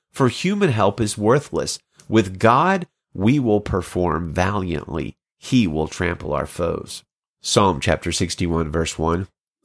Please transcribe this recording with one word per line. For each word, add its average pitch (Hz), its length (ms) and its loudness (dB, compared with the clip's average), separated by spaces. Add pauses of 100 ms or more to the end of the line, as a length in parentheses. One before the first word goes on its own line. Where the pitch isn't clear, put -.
(120)
for 131 180 2
human 196 400 0
help 107 320 2
is 107 160 -2
worthless. 110 600 0 (280)
With 98 300 2
God, 160 480 4 (280)
we 113 260 2
will 107 220 2
perform 87 720 -2
valiantly. 87 840 -4 (200)
He 123 280 2
will 78 220 0
trample 85 460 -4
our 71 120 -2
foes. - 580 -6 (380)
Psalm 95 380 2
chapter 85 320 -2
sixty-one, 82 600 -2
verse 82 280 -4
one. 85 280 0 (380)